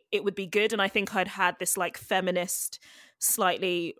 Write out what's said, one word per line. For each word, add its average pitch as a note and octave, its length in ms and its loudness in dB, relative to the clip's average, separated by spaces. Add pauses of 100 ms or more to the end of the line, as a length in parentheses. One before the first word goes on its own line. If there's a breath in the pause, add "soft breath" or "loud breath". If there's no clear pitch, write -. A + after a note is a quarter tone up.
(100)
it G3+ 140 0
would G3+ 100 0
be G3 120 -6
good. G#3 260 2
And G#3+ 80 0
I F#3+ 80 4
think G3+ 260 -2
I'd F#3 140 2
had F#3 300 0
this, - 180 -2
like, F3+ 220 -2
feminist, F3+ 840 -2 (360 loud breath)
slightly F3+ 800 0